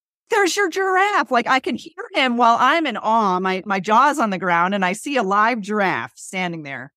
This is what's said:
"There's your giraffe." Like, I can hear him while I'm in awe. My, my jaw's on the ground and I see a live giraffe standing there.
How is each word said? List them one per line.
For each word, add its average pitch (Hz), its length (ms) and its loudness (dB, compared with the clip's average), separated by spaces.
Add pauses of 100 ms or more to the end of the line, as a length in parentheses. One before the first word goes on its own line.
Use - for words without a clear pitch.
(300)
"There's 403 280 0
your 359 120 0
giraffe." 381 640 0
Like, 240 160 0
I 269 140 2
can 269 160 -6
hear - 160 -18 (200)
him 262 220 0
while 233 240 4
I'm 302 260 2
in 240 120 -4
awe. 208 420 0
My, 185 260 -2
my 196 140 -2
jaw's 247 400 2
on 226 120 0
the 185 60 -4
ground 175 380 2
and 190 80 0
I 180 80 0
see 285 240 -6
a 240 80 2
live 214 380 2
giraffe 185 540 -2
standing 175 480 -8
there. 139 340 -12